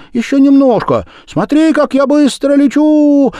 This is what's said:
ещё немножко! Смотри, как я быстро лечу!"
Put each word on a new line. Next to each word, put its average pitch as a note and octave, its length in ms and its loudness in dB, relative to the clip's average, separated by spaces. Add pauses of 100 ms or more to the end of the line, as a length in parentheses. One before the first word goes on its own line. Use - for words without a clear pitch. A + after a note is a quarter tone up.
(120)
ещё B3+ 280 -4
немножко! C4 640 0 (220)
Смотри, D4 460 -2
как C#4+ 200 -2
я C4+ 140 0
быстро C#4+ 480 0
лечу!" C#4+ 840 2